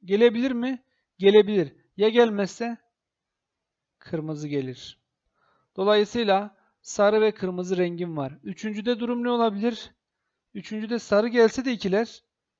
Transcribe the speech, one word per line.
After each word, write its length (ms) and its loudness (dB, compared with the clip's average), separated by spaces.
Gelebilir 480 2
mi? 320 -6
Gelebilir. 580 4
Ya 120 2
gelmezse? 680 0
Kırmızı 480 -8
gelir. 520 -8
Dolayısıyla 840 0
sarı 400 0
ve 100 2
kırmızı 460 -6
rengim 400 -4
var. 260 -8
Üçüncüde 560 -6
durum 240 -4
ne 60 -2
olabilir? 640 -2
Üçüncüde 460 -8
sarı 280 0
gelse 380 2
de 80 -2
ikiler, 500 -4